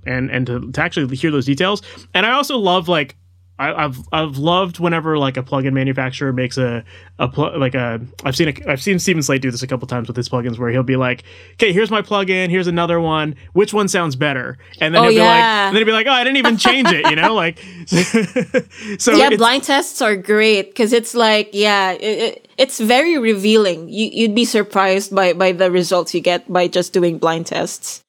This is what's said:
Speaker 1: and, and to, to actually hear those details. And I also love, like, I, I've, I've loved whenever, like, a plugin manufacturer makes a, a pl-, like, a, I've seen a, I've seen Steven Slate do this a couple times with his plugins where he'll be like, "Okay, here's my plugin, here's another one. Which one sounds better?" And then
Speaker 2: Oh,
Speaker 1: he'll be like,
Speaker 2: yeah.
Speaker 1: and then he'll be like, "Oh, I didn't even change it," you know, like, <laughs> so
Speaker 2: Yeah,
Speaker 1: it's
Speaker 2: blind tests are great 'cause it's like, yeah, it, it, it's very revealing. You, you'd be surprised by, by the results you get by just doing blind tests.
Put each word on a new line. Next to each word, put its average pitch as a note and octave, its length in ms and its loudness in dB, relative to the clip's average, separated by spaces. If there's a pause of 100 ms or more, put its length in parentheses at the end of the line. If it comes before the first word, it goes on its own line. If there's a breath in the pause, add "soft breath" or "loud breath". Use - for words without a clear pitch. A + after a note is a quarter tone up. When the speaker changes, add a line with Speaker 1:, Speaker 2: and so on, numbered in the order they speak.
Speaker 1:
and, B2+ 260 -6
and B2+ 180 -2
to, A#2+ 240 -6
to D3 100 -4
actually D3 340 -4
hear D#3+ 140 -2
those C#3 160 0
details. F3+ 360 0 (320 loud breath)
And F#3 120 2
I A#3+ 60 0
also C#4 260 0
love, F3+ 300 0
like, D#3 280 -2 (440)
I, D3+ 260 -2
I've, B2+ 120 -8 (140)
I've D#3 260 -2
loved F3 400 0
whenever, E3 400 -2
like, C3+ 180 -2
a B2+ 60 -4
plugin C3+ 300 -2
manufacturer C3+ 600 -2
makes B2+ 260 -4
a, A#2+ 260 -2 (340 loud breath)
a C#3+ 80 -2
pl-, D3 320 -4
like, C3+ 160 -2
a, A#2+ 260 -4 (220)
I've C3 140 -4
seen D#3+ 140 2
a, - 200 -6
I've C3+ 100 -4
seen F#3 200 0
Steven E3 200 0
Slate C3+ 220 0
do C3 80 -2
this A#2+ 140 -8
a - 20 -8
couple C3 220 -6
times B2 180 -6
with A#2 100 -10
his B2 120 -4
plugins A#2+ 320 -6
where A#2+ 100 -2
he'll B2+ 140 0
be C3 100 -2
like, B2+ 300 -2 (300 loud breath)
"Okay, G#3+ 180 2
here's G#3 180 0
my G#3+ 100 0
plugin, F#3 500 -2
here's F3+ 180 0
another E3+ 320 0
one. D#3 340 -2 (200 soft breath)
Which G#3 200 2
one G#3 140 2
sounds F3 260 0
better?" C3 440 -4 (220 loud breath)
And D#3+ 140 2
then G3 60 6
Speaker 2:
Oh, A#3 80 6
Speaker 1:
he'll A3+ 60 6
be A3 40 6
like, A3 80 6
Speaker 2:
yeah. A3+ 400 4
Speaker 1:
and G3 80 0
then G#3+ 60 4
he'll A3 60 2
be A3 60 4
like, A3 140 2
"Oh, B3+ 60 4
I B3 100 4
didn't C4+ 140 0
even A#3 200 2
change B3 360 2
it," D#3 180 2
you D3+ 60 2
know, G3+ 180 2
like, E3+ 240 -2
<laughs> F3 300 -18
so G#3 1200 -2
Speaker 2:
Yeah, C#4 180 6
Speaker 1:
it's G#3 80 2
Speaker 2:
blind A#3+ 260 2
tests D4 360 -2
are G#3+ 140 0
great G#3+ 640 2
'cause A3 160 0
it's A#3 240 0
like, G#3+ 360 2
yeah, G3+ 380 2
it, F3+ 100 -6
it, G#3+ 580 -4
it's C4 200 0
very C4+ 400 2
revealing. G3+ 720 2
You, G3+ 240 -4
you'd A3 220 0
be A#3 100 2
surprised G3 680 0
by, F#3 180 4
by F#3 200 2
the F3+ 180 0
results F3 420 0
you F3 80 -2
get F3 320 -2
by F3+ 140 2
just F3 260 -2
doing F3 260 0
blind E3 280 -2
tests. - 640 -8